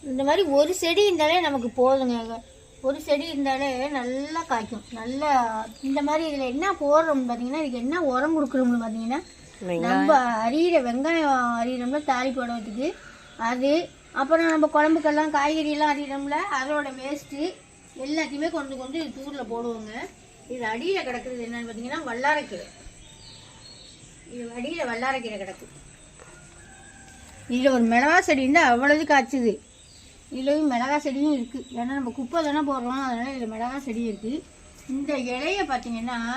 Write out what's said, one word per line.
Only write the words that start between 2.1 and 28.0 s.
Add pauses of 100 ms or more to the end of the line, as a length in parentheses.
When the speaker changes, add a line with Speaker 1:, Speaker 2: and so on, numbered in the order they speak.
Speaker 1:
ஒரு
செடி
இருந்தாலே (300)
நல்லா (120)
காய்க்கும். (140)
நல்லா (560)
இந்த
மாதிரி
இதுல
என்ன
போடுறோம்னு
பாத்தீங்கன்னா,
இதுக்கு
என்ன (120)
உரம்
கொடுக்குறோம்னு
பாத்தீங்கன்னா, (480)
Speaker 2:
வெங்காயம்.
Speaker 1:
நம்ம (300)
அரியிற
வெங்காயம்
அரியிறோம்ல,
தாளி
போடுறதுக்கு (640)
அது, (500)
அப்புறம்
நம்ம (120)
குழம்புக்கெல்லாம்
காய்கறியெல்லாம்
அரியிறோம்ல, (220)
அதோட (100)
வேஸ்ட்டு (680)
எல்லாத்தையுமே (100)
கொண்டு
கொண்டு
இது
தூரில்
போடுவோங்க. (580)
இது (120)
அடியில
கிடக்குறது
என்னன்னு
பாத்தீங்கன்னா, (100)
வல்லாரைக்கீரை. (1700)
இது (140)
அடியில
வல்லாரைக்கீரை
கிடக்கு. (1900)
இதுல
ஒரு
மிளகா (100)